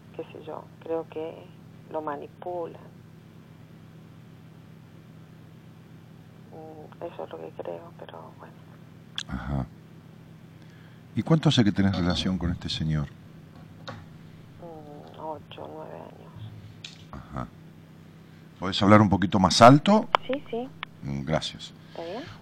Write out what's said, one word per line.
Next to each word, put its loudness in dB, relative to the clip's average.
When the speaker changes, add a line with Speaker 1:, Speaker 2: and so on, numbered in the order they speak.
Speaker 1:
qué -8
sé -16
yo, -10
creo -4
que -8
lo -4
manipulan. -8
Mm, -14
eso -8
es -10
lo -10
que -10
creo, -10
pero -14
bueno. -16
Speaker 2:
Ajá. -2
¿Y 2
cuánto 4
hace 6
que 6
tenés 4
relación 2
con 0
este -6
señor? 0
Speaker 1:
Mm, -16
ocho, -8
nueve -12
años. -14
Speaker 2:
Ajá. -8
¿Podés 0
hablar 12
un 8
poquito 2
más 6
alto? 12
Speaker 1:
Sí, -2
sí. -4
Speaker 2:
Mm, -4
gracias. -2
Speaker 1:
¿Está -10
bien? -8